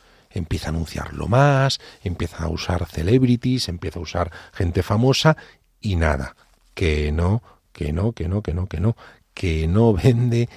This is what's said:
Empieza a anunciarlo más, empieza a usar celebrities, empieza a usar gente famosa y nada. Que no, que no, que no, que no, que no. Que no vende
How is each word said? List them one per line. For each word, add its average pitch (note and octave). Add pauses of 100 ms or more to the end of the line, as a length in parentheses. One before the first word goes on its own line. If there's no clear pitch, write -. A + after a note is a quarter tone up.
(300)
Empieza E2+
a -
anunciarlo D#2
más, C3+ (240)
empieza F2
a E2
usar E2+
celebrities, B2
empieza E2+
a -
usar E2 (220)
gente F2
famosa C3 (420)
y G2+
nada. D2 (380)
Que D2+
no, F2 (300)
que D2+
no, G2+
que E2+
no, G2
que F2
no, F2+
que D#2+
no. A2+ (380)
Que D#2+
no A2
vende A#2+